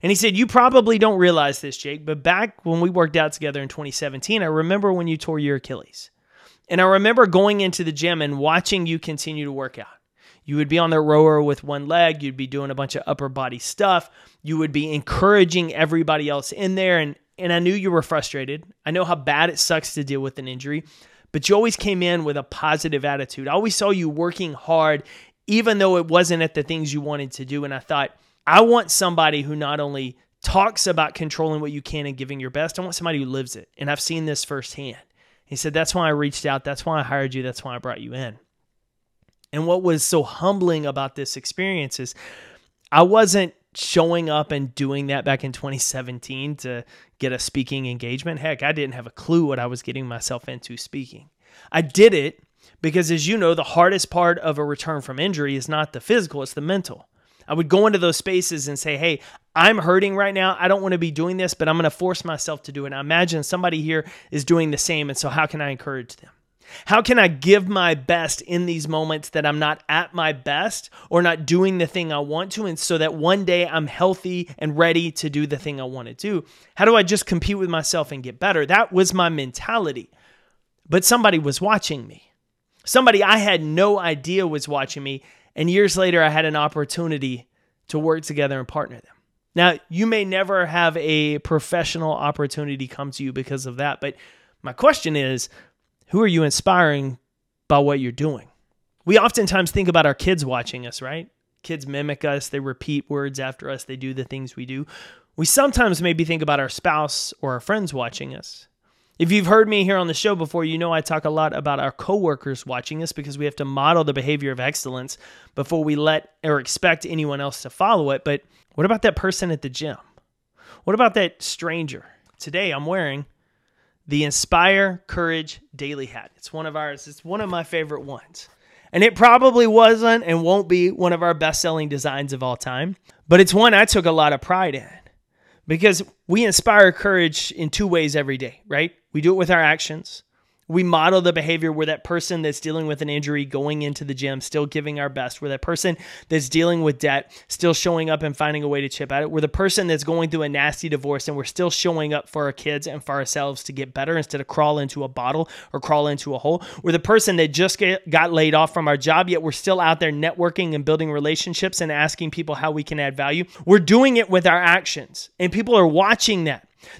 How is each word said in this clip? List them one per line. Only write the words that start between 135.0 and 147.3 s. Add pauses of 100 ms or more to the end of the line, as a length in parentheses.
because (240)
we
inspire
courage
in
two
ways
every
day,
right? (200)
We
do
it
with
our
actions. (440)
We
model
the
behavior
where
that
person
that's
dealing
with
an
injury,
going
into
the
gym,
still
giving
our
best.
We're
that
person (300)
that's
dealing
with
debt, (160)